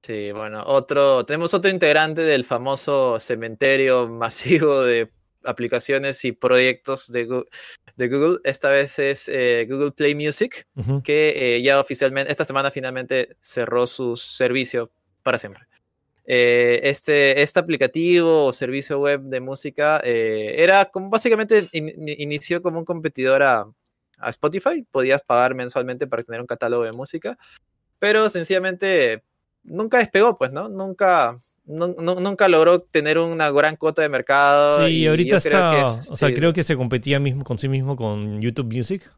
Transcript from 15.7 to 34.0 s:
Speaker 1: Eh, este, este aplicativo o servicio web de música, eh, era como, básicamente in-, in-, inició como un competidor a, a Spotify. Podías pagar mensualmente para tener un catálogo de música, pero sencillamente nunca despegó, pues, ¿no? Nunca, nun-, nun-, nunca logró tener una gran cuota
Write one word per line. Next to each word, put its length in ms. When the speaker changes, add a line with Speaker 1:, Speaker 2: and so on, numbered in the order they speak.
Speaker 1:
Eh, 580
este, 580
este 180
aplicativo 840
o 80
servicio 480
web 220
de 180
música, 600
eh, 560
era 260
como, 240
básicamente 640
in-, 160
in-, 320
inició 400
como 180
un 60
competidor 580
a, 240
a 100
Spotify. 600
Podías 340
pagar 320
mensualmente 520
para 160
tener 160
un 80
catálogo 380
de 80
música, 440
pero 300
sencillamente 960
nunca 360
despegó, 400
pues, 160
¿no? 160
Nunca, 680
nun-, 300
nun-, 240
nunca 260
logró 340
tener 360
una 340
gran 240
cuota 260